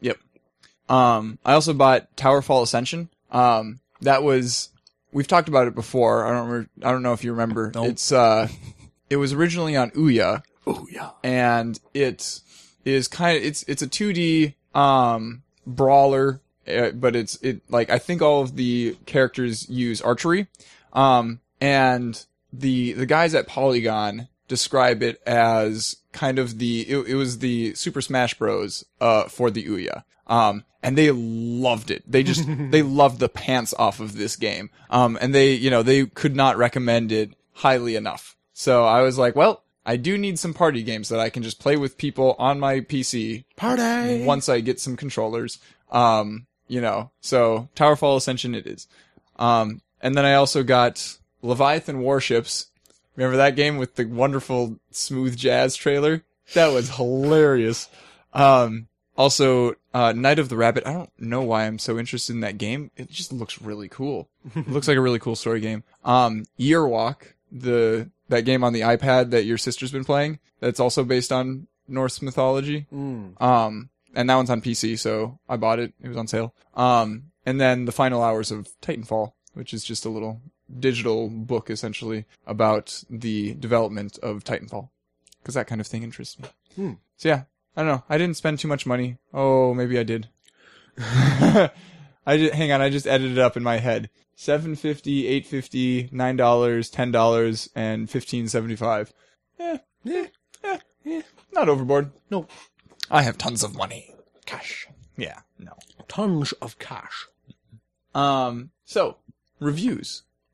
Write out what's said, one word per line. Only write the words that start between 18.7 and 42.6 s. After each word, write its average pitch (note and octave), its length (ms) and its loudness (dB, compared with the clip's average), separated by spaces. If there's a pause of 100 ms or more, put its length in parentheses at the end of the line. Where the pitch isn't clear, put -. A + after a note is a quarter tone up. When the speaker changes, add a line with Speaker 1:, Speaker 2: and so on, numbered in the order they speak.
Speaker 1:
characters B2 640 -2
use A#2+ 320 -4
archery. E3+ 460 0 (460)
Um, B2 460 4 (200)
and B2+ 640 2 (300)
the, B2+ 400 -2
the B2+ 120 -4
guys D#3+ 280 2
at B2+ 140 0
Polygon A2+ 800 -2 (200)
describe B2 540 2
it A#2+ 240 -2
as A2+ 720 2 (140)
kind C3+ 260 -4
of A#2+ 220 -2
the, A#2+ 220 -2
it, C3+ 280 -4
it C3 60 -2
was B2 240 -4
the A#2+ 340 -2
Super - 280 -6
Smash B2+ 340 -2
Bros, G2+ 500 -4 (160)
uh, A2+ 220 4
for - 260 -2
the G2+ 160 -6
Ouya. F#2+ 380 -8 (240)
Um, G#2+ 360 2 (180)
and C3 160 -2
they D3+ 140 6
loved A#2 800 -2
it. - 180 -8
They C3 140 4
just, D#3+ 240 0
Speaker 2:
<laughs> C#3+ 240 -4
Speaker 1:
they D#3 120 6
loved C3+ 360 4
the B2+ 100 0
pants B2 480 -4
off G#2 220 0
of G#2+ 160 -10
this G#2+ 200 -6
game. G#2 340 -6 (200)
Um, B2 320 2
and C3 120 0
they, C3+ 200 6
you B2+ 160 0
know, A#2 140 4
they C3+ 220 4
could C#3+ 300 -2
not C3+ 220 2
recommend A#2 540 0
it G#2+ 220 -2 (200)
highly A#2+ 420 0
enough. - 400 -8 (180)
So B2 320 4
I A#2 160 6
was C3 160 2
like, B2 180 2
"Well, F#3+ 280 4 (220)
I B2 120 -2
do F3 200 -2
need G3 220 -4
some E3 140 -6
party D3 300 0
games A2 260 -8
that A2+ 100 -2
I A2+ 100 0
can A#2+ 140 -8
just A2 160 -10
play D3 160 2
with C#3 220 -4
people C3 420 0
on C#3+ 200 0
my C3+ 220 0